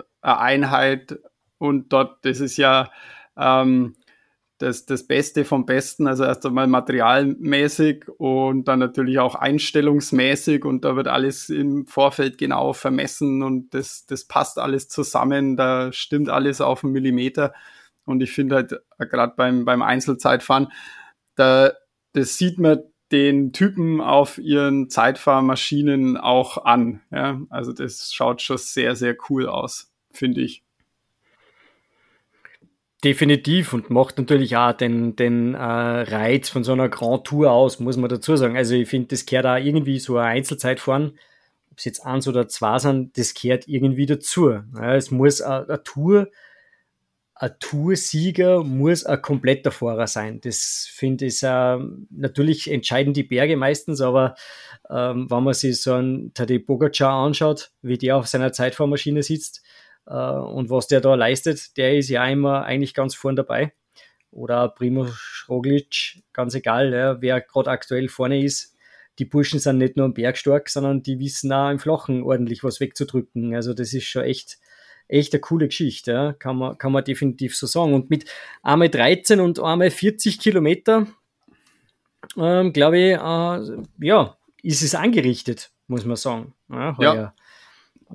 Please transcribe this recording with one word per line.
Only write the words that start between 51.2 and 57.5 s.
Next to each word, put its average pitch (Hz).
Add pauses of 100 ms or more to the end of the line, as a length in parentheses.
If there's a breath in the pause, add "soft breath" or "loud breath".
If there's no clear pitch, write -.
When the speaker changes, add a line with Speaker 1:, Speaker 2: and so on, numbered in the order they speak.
Speaker 2:
ich, 123
äh, 127 (320)
natürlich 143
entscheiden 139
die 143
Berge 139
meistens, 143
aber, 131 (560 loud breath)
ähm, 123
wenn 120
man 135
sich 127
so 131
einen 127
Tadej 123
Pogacar 135
anschaut, 147 (120)